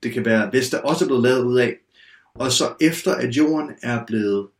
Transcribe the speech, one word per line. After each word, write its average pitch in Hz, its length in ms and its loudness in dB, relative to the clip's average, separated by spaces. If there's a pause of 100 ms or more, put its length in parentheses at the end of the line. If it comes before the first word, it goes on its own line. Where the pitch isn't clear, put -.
det 117 100 -6
kan 113 120 -4
være, 110 280 2
Vesta 127 240 0
også 165 280 0
er 147 40 -4
blevet 127 140 2
lavet 127 220 4
ud 123 140 2
af. 120 180 0 (580)
Og 131 180 -4
så 143 120 0 (160)
efter, 165 340 0
at 123 160 -4
jorden 151 400 0 (120)
er 117 240 -4
blevet 101 420 -2 (120)